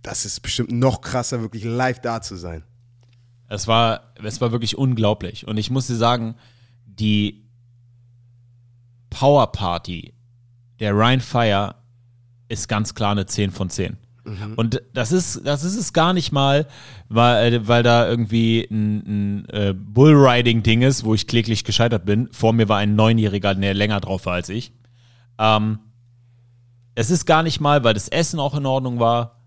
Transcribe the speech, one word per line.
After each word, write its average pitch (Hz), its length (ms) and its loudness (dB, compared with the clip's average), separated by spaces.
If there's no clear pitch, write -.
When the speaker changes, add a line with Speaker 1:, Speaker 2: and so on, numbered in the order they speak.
Speaker 1:
das - 220 -8
ist - 160 -10
bestimmt - 320 -6
noch 123 280 0
krasser, 123 420 -6
wirklich 110 200 -10
live 123 380 -2
da 117 220 -4
zu - 120 -12
sein. 85 300 -12
Speaker 2:
Es 104 200 -8
war, 113 460 0
es 107 160 -8
war 120 100 0
wirklich 113 260 -4
unglaublich. 110 680 -2
Und 107 120 -4
ich 104 120 -4
muss 131 160 -2
dir 123 80 -4
sagen, 117 400 0
die 104 600 -2
Power 135 400 2
Party 87 640 -8
der 104 180 0
Rhein 123 240 4
Fire 104 540 -2
ist - 200 -10
ganz 107 260 -4
klar 104 180 -2
eine 101 140 -2
zehn 98 240 -4
von 92 180 -6
zehn. - 280 -6
Speaker 1:
Mhm. 104 300 -12
Speaker 2:
Und 117 280 -2
das 123 180 -4
ist, 175 320 -2
das 143 200 -4
ist 190 120 -4
es 214 160 -6
gar 170 200 2
nicht 180 180 -2
mal, 139 360 2
weil, 117 460 4
äh, 110 140 -2
weil 120 140 4
da 120 260 4
irgendwie 113 640 0
ein, 107 280 -2
ein, 101 500 -6
äh, 101 280 -2
Bullriding-Ding 120 1080 6
ist, 131 220 2
wo 110 100 2
ich - 120 -2
kläglich 113 380 -2
gescheitert 113 420 0
bin. 110 260 0
Vor 110 200 2
mir 113 160 2
war 104 100 2
ein 104 180 0
Neunjähriger, 104 580 2
der 98 200 -2
länger 104 260 0
drauf 92 260 -6
war 90 80 -4
als 90 140 -6
ich. 104 240 -10
Ähm, 107 420 2
es 117 160 -2
ist 175 160 0
gar 160 160 4
nicht 165 180 -4
mal, 147 220 2
weil 113 120 4
das 104 140 -6
Essen 165 300 -2
auch 143 160 -4
in 143 120 -4
Ordnung 131 340 -2
war. 117 460 0